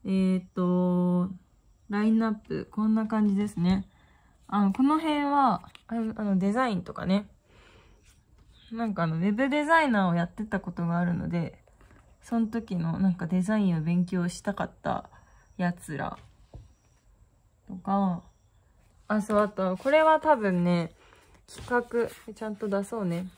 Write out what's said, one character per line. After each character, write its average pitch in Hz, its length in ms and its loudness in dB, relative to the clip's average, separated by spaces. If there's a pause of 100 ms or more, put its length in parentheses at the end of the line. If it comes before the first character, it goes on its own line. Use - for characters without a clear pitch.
え 196 60 -8
ー 185 340 2 (100)
と、 180 760 2 (580)
ラ 208 140 0
イ 220 80 4
ン 220 80 4
ナ 226 120 0
ッ - 40 -2
プ、 - 360 -10
こ 214 140 -2
ん 220 80 4
な 220 140 0
感 214 220 2
じ 196 60 2
で 208 120 0
す 202 120 -8
ね。 185 280 2 (600)
あ 202 180 2
の、 196 80 4
こ 262 100 2
の 302 160 4
辺 294 260 -2
は、 277 460 0 (160)
あ 226 80 -8
の、 220 220 -4
あ 214 60 -6
の、 196 140 2
デ 196 140 2
ザ 254 160 0
イ 208 80 -2
ン 175 80 -4
と - 100 -14
か - 120 -8
ね。 196 220 0 (1400)
な 226 140 -4
ん 208 80 -2
か 180 100 0
あ 165 40 2
の、 160 100 -2
ウ - 20 -2
ェ 196 120 2
ブ 254 180 0
デ 294 160 2
ザ 320 160 4
イ 285 80 2
ナ 196 180 2
ー 170 40 2
を 170 40 2
や 170 100 2
っ - 60 -16
て 214 120 -10
た 202 160 -4
こ 180 120 -8
と 170 140 -4
が 170 140 0
あ 175 60 0
る 175 80 0
の 160 160 -4
で、 170 340 -6 (580)
そ 233 180 -4
の 220 80 0
時 220 280 -6
の 165 240 -2
な 190 100 4
ん 175 60 0
か 175 120 -8
デ 180 140 0
ザ 214 160 0
イ 202 120 2
ン 165 80 2
を 156 40 -2
勉 175 240 2
強 175 220 -2
し - 140 -8
た 202 120 -4
か - 100 -4
っ - 80 -6 (100)
た - 280 -4 (480)
や 175 160 -2
つ 160 220 -12
ら - 220 -8 (1500)
と 196 80 -12
か、 190 480 0 (840)
あ、 208 140 0
そ 208 140 -4
う、 208 40 6
あ 208 100 2
と、 190 280 -2
こ 269 140 -2
れ 311 100 6
は 311 180 6
多 302 160 4
分 190 280 0
ね、 175 280 0 (560)
企 240 640 -2 (180)
画、 214 60 -16
ち 220 100 -12
ゃ 214 60 -8
ん 208 60 -6
と 214 120 -6
出 196 160 -2
そ 226 160 -8
う 196 60 -4
ね。 175 220 -4 (100)